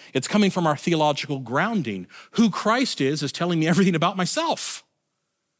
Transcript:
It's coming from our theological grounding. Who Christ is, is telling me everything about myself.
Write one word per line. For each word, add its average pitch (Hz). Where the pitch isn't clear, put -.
It's 131
coming 208
from 175
our 151
theological 151
grounding. 131
Who 226
Christ 233
is, 143
is 143
telling 170
me 156
everything 175
about 175
myself. -